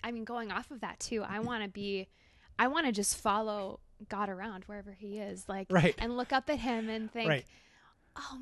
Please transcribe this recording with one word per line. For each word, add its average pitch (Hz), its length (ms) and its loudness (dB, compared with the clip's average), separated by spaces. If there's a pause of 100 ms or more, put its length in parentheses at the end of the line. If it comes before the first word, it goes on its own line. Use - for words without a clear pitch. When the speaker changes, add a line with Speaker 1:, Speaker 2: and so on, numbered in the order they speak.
Speaker 1:
I 233 80 -2
mean, 226 140 -4
going 233 280 -4
off 208 180 -4
of 254 100 -12
that - 200 -6
too, 220 220 -2
I 202 180 -2
wanna 226 280 -2
be, 196 400 -4 (500)
I 233 100 8
wanna 285 240 4
just 196 240 2
follow 208 640 0 (280)
God 202 200 0
around 190 360 -6
wherever 202 280 -12
he 202 260 -8
is, 196 300 -8
like, 190 220 -4
Speaker 2:
Right. 175 280 8
Speaker 1:
and 240 180 0
look 247 160 -2
up 262 180 2
at 285 80 0
him 226 320 0
and 220 200 -4
think, 233 180 0
Speaker 2:
Right. 139 180 2 (720)
Speaker 1:
"Oh 262 260 -10